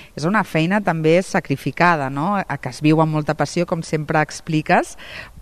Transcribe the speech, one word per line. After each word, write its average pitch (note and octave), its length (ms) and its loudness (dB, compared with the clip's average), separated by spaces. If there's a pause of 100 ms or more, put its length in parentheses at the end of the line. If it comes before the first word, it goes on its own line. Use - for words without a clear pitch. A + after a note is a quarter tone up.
(160)
és C#3+ 100 -4
una G3+ 180 2
feina F3 380 0
també E3 400 2
sacrificada, D3+ 880 0
no? D3+ 260 -2
A C#3+ 220 -4
que B2+ 160 -10
es - 80 -12
viu D#3 180 6
amb D#3+ 140 2
molta D3+ 200 -2
passió, E3 320 -2
com E3+ 200 -4
sempre D#3 340 -2
expliques, E3+ 760 0 (460)